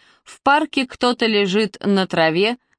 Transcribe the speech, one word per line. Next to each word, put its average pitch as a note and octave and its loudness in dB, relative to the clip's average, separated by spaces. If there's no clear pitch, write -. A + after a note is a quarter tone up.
В - -20
парке C#4 0
кто-то B3 -2
лежит G3+ 0
на G3 0
траве, E3+ 0